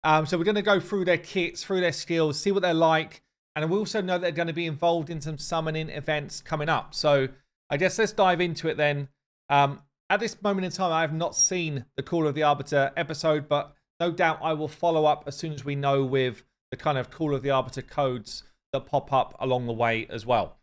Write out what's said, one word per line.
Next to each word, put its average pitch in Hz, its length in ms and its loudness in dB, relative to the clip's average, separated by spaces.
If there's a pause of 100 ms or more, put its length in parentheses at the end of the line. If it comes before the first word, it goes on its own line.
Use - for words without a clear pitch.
Um, 156 220 4
so 180 100 -2
we're 165 80 0
gonna 208 160 2
go 196 200 4
through 190 260 -2
their 175 100 4
kits, - 480 -4
through 190 160 0
their 175 100 2
skills, 156 480 0
see 202 140 0
what 190 80 2
they're 180 140 2
like. 160 480 2 (340)
And 156 140 -2
we 190 80 2
also 214 240 -2
know 180 160 0
they're 175 140 -2
gonna 165 200 -2
be 170 140 -4
involved 165 420 0
in 160 140 -8
some 156 160 -8
summoning 160 500 -4
events 147 540 -6
coming 151 260 -4
up. 147 260 -2
So 139 340 2 (420)
I 143 80 -2
guess 180 200 0
let's 214 140 2
dive 180 300 4
into 165 260 -2
it 156 80 -2
then. 143 320 0 (400)
Um, 143 320 4 (300)
at 196 100 2
this - 220 -6
moment 196 240 0
in 170 60 -6
time, 180 200 -2
I 160 80 2
have 156 140 0
not 160 200 -4
seen 160 520 0 (100)
the 135 60 -6
Call 165 240 0
of 143 80 0
the 151 80 0
Arbiter 143 560 2
episode, 151 500 0
but - 260 0 (240)
no 175 120 0
doubt 165 300 2
I 160 140 0
will 151 120 -4
follow 156 380 2
up 147 220 2
as 143 100 -10
soon 160 160 -8
as 139 100 -12
we 143 120 -6
know 139 320 2
with 127 360 0 (280)
the 123 80 -10
kind 147 180 0
of 127 140 -4
Call 151 240 -2
of 127 80 -4
the 139 80 -2
Arbiter 131 320 -2
codes 127 600 -4 (280)
that 135 140 -4
pop - 260 -2
up 131 260 0
along 127 280 -2
the 117 80 -4
way 113 340 0
as 107 160 -10
well. - 380 0